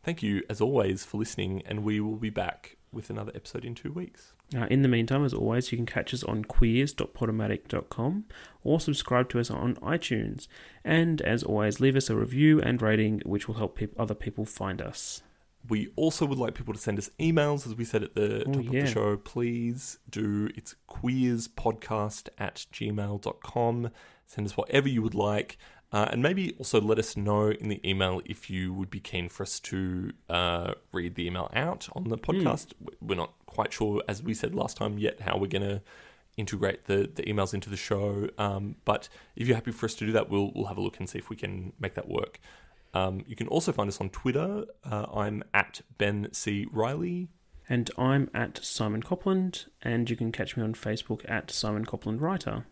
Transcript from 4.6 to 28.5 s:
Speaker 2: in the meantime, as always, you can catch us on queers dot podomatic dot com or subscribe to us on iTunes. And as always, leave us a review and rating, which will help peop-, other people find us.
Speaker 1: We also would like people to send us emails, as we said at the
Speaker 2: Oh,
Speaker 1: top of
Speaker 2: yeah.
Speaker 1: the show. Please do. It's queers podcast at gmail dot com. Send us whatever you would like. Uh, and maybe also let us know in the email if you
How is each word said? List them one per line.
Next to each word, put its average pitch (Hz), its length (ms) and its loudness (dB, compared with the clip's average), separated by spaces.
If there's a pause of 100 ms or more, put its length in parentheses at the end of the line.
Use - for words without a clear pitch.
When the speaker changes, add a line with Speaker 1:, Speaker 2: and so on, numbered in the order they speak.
Speaker 2:
in 135 100 6
the 135 80 6
meantime, 123 380 4
as 123 80 0
always, 113 360 2
you 117 60 -2
can 117 80 0
catch - 300 -2
us 127 100 -4
on 107 180 0
queers 120 520 6
dot - 180 -4
podomatic 110 560 -2
dot - 220 -4
com 170 340 -2 (400)
or 160 160 4
subscribe 127 480 2
to 120 100 0
us 117 120 0
on 120 260 0
iTunes. 110 720 -2 (340)
And 160 380 4
as 117 220 2
always, 104 380 2
leave 135 160 6
us 135 120 2
a 110 80 2
review 135 460 6
and 120 180 2
rating, 107 460 4
which 104 200 0
will 110 100 -4
help 107 200 -2
peop-, 104 240 -4
other 107 140 0
people 107 320 -4
find 95 340 -4
us. - 420 -8 (460)
Speaker 1:
We 107 260 0
also 160 300 2
would 139 140 0
like 117 160 0
people 113 180 -6
to 107 80 -6
send 107 180 0
us - 120 -6 (100)
emails, 147 460 4
as 110 80 -6
we 117 100 -2
said 110 180 0
at - 120 -8
the 107 320 2
Speaker 2:
Oh, 135 60 0
Speaker 1:
top 139 40 2 (100)
of 127 80 -2
Speaker 2:
yeah. 131 100 4
Speaker 1:
the 131 60 2
show. 104 280 2
Please 120 800 -2 (100)
do. 104 480 0
It's - 180 -14 (120)
queers 123 640 0
podcast 107 880 -2
at - 340 -6
gmail 104 480 -2
dot - 220 -6
com. 117 480 0 (360)
Send 104 200 -6
us 101 100 -4
whatever 139 320 2
you 120 140 2
would 113 120 0
like. 104 440 0 (340)
Uh, 104 200 4
and 120 100 2
maybe 185 340 2
also 123 240 4
let 107 200 4
us - 160 -4
know 104 340 4
in 107 180 -2
the 104 200 -2
email 95 360 2
if - 240 -10
you 92 240 -2